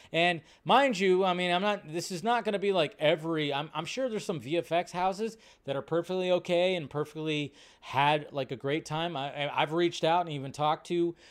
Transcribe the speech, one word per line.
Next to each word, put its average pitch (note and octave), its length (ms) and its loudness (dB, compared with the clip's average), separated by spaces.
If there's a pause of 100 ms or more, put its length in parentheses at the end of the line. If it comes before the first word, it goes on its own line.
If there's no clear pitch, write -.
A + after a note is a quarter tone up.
(120)
And E3+ 300 2 (220)
mind A#3 360 4
you, F#3+ 260 4
I F3+ 80 2
mean, F3+ 180 0
I'm F3+ 120 2
not, G3+ 280 -2
this E3+ 200 -6
is E3+ 120 -6
not A#3 220 0
gonna G3+ 140 -2
be G3 120 0
like E3 280 2
every, D#3 520 2
I'm, D3 220 -4
I'm D#3+ 120 -6
sure C4 240 -4
there's G#3+ 160 -6
some E3+ 140 -4
V C#3 180 -4
F - 140 -4
X F3 200 0
houses F#3+ 460 -4 (280)
that C#3 100 -4
are C#3 60 -4
perfectly F3+ 500 -2
okay F3+ 440 2
and D3+ 120 -6
perfectly D3 680 -4 (280)
had, C#3+ 500 2
like, C3+ 200 -6
a C3+ 40 -4
great C#3+ 300 -4
time. D#3+ 320 -4
I, C#3 280 -6
I, C3+ 180 -2
I've D3+ 100 -2
reached E3+ 300 0
out E3+ 180 4
and E3+ 80 -6
even C3+ 220 -6
talked D3+ 360 0
to, F3 280 0 (160)